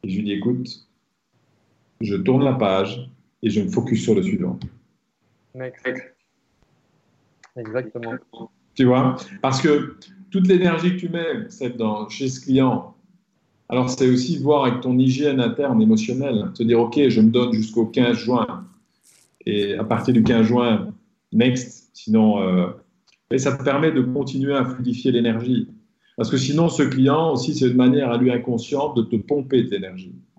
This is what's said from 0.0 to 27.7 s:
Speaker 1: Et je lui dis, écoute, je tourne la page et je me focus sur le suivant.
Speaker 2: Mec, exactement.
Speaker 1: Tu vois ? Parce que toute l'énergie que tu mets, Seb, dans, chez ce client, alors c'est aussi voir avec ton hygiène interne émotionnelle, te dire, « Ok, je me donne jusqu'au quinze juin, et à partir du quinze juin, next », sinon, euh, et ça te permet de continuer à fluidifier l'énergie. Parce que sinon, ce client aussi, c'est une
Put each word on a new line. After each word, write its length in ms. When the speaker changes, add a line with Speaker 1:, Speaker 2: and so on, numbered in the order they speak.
Speaker 1:
Et 80
je 60
lui 80
dis, 80
écoute, 360
je 140
tourne 280
la 80
page 560
et 60
je 140
me 60
focus 340
sur 120
le 80
suivant. 360
Speaker 2:
Mec, 220
exactement. 580
Speaker 1:
Tu 100
vois ? 320
Parce 220
que 340
toute 140
l'énergie 480
que 20
tu 100
mets, 400
Seb, 280
dans, 320
chez 200
ce 120
client, 560
alors 200
c'est 220
aussi 320
voir 220
avec 160
ton 180
hygiène 400
interne 420
émotionnelle, 760
te 80
dire, « 160
Ok, 180
je 120
me 100
donne 220
jusqu'au 340
quinze 300
juin, 500
et 280
à 100
partir 280
du 120
quinze 200
juin, 440
next », 600
sinon, 500
euh, 240
et 80
ça 180
te 60
permet 300
de 80
continuer 560
à 80
fluidifier 480
l'énergie. 560
Parce 160
que 40
sinon, 320
ce 140
client 480
aussi, 240
c'est 140
une 80